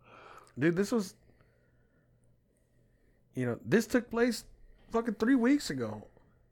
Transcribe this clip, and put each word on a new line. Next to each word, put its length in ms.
dude, 180
this 160
was, 220
you 100
know, 200
this 220
took 240
place 340
fucking 240
three 200
weeks 360
ago. 360